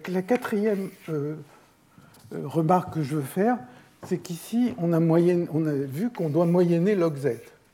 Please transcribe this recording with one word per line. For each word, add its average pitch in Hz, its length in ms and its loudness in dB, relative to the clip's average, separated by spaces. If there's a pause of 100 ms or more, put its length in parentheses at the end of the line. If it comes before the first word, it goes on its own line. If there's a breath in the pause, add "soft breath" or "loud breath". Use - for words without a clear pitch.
la 185 140 -2
quatrième, 208 680 0 (180)
euh, 151 280 -4 (1000 soft breath)
euh, 160 120 -8
remarque 160 480 2
que 160 80 -2
je 139 140 -4
veux 151 60 -2
faire, 214 360 0 (460 loud breath)
c'est 185 140 -4
qu'ici, 220 600 -2
on 170 140 0
a 160 80 4
moyenne-, 170 520 4
on 156 140 0
a 151 60 0
vu 143 380 -4
qu'on 175 180 -4
doit 160 180 2
moyenner 175 500 4
log 165 200 0
Z. 139 100 -4 (480)